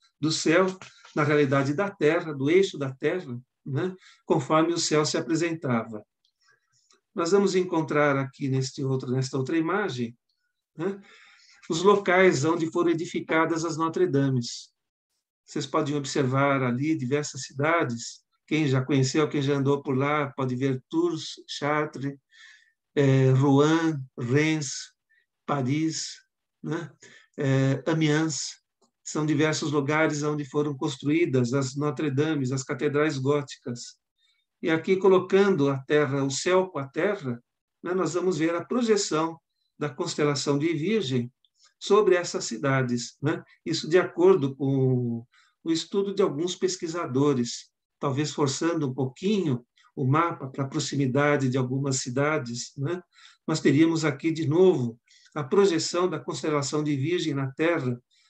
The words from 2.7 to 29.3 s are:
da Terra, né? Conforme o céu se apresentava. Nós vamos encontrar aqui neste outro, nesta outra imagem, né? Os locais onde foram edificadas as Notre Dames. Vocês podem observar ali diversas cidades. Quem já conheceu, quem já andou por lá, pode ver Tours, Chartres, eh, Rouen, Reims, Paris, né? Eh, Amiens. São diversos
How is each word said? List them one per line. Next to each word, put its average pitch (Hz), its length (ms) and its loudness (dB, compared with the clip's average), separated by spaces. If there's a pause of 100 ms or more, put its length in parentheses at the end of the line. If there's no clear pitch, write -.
da 135 160 -4
Terra, 147 440 -4 (260)
né? 165 300 -4 (300)
Conforme 160 480 2
o 170 60 -2
céu 156 260 2
se 170 140 -2
apresentava. 151 840 -2 (1120)
Nós 170 180 0
vamos 196 220 4
encontrar 151 600 0
aqui 135 320 -6
neste 131 340 -2
outro, 135 280 -2
nesta 131 260 -2
outra 135 220 -2
imagem, 160 580 -4 (580)
né? 196 240 -6 (720)
Os 170 140 -2
locais 185 640 4
onde 160 260 0
foram 170 200 0
edificadas 160 720 -2
as 160 120 -4
Notre 165 300 0
Dames. 135 680 -2 (720)
Vocês 147 220 -8
podem 147 280 -2
observar 139 680 0
ali 135 340 0
diversas 139 460 -4
cidades. 139 800 -2 (240)
Quem 156 200 0
já 131 160 2
conheceu, 143 460 2
quem 143 140 -2
já 139 120 0
andou 139 280 0
por 139 140 -2
lá, 143 360 0
pode 127 240 -4
ver 131 320 -2
Tours, 165 460 -2 (120)
Chartres, 147 720 -4 (760)
eh, 135 380 4
Rouen, 147 720 4 (160)
Reims, 147 720 -2 (540)
Paris, 147 680 -2 (460)
né? 156 280 -6 (480)
Eh, 135 480 0
Amiens. 160 760 0 (440)
São 156 220 -4
diversos 156 460 0